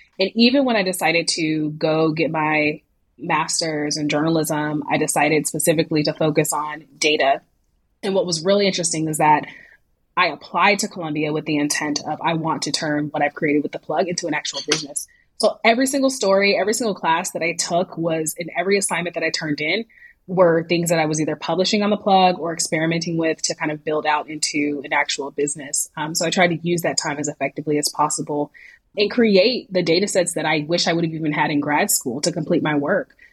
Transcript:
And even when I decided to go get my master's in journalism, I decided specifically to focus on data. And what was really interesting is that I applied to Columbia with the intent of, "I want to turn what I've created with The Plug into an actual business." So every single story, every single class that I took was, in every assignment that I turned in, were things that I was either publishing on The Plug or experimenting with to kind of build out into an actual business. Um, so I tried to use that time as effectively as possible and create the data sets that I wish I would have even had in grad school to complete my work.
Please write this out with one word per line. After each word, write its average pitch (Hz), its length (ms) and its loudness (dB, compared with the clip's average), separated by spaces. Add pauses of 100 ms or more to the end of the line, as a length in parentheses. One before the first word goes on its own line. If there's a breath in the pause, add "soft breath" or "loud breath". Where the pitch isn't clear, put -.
(200 soft breath)
And 190 160 0
even 247 280 4
when 240 120 0
I 202 80 2
decided 165 460 0
to 156 420 0
go 156 400 2
get 156 180 0
my 156 520 0 (360)
master's 151 800 -2
in 147 120 -2
journalism, 151 840 0
I 156 60 2
decided 151 500 0
specifically 156 560 0
to 151 100 -2
focus 156 400 2
on 151 300 -6 (160)
data. 151 420 2 (600)
And 196 100 -2
what 180 140 2
was 160 180 -4
really 202 220 4
interesting 165 400 -2
is 151 100 -4
that 151 300 4 (680 loud breath)
I 180 120 4
applied 185 520 0
to 208 80 -4
Columbia 156 460 -4
with 156 120 -4
the 156 120 0
intent 147 500 -2
of, 151 140 -6
"I 165 140 0
want 160 280 -2
to 151 80 -4
turn 151 360 -2
what 151 160 -2
I've 143 100 0
created 147 300 0
with - 80 -8
The - 80 -10
Plug 156 280 -2
into 170 200 -6
an 151 60 -4
actual - 360 -6
business." - 380 -6 (320 soft breath)
So 208 260 0
every 226 220 4
single 269 220 0
story, 202 460 2
every 196 180 0
single 226 220 -2
class 170 360 -2
that 156 100 -8
I 170 120 0
took 175 440 -2
was, 160 400 -2
in 170 180 -10
every 190 220 2
assignment 175 380 -2
that 160 80 -2
I 160 60 0
turned 156 300 -4
in, 180 260 -2 (420 loud breath)
were 170 360 4
things 170 260 0
that 170 100 2
I 156 60 2
was 156 160 -2
either 151 140 -2
publishing 185 480 0
on 202 60 2
The 208 80 2
Plug 190 420 4
or 165 140 -4
experimenting 165 640 0
with 160 260 0
to 165 120 -2
kind 156 160 -4
of 151 120 -8
build 151 220 0
out 151 240 0
into 147 540 -2
an 147 80 -14
actual 147 400 -2
business. 147 640 -4
Um, 156 180 -4
so 170 100 0
I 165 40 0
tried 175 180 4
to 165 200 -4
use 170 140 0
that 156 160 -2
time 147 200 -4
as 147 100 -4
effectively 147 500 -4
as 147 120 -2
possible 151 640 -2 (460 loud breath)
and 208 140 2
create 220 600 4
the 180 120 0
data 175 240 2
sets 180 260 0
that 156 120 -4
I 156 200 0
wish 170 220 0
I 175 60 2
would 170 100 0
have 160 100 -2
even 156 200 -2
had 151 180 0
in 147 80 2
grad 147 320 0
school 131 300 -2
to 165 100 0
complete 160 320 0
my 151 120 2
work. 147 380 0 (180 soft breath)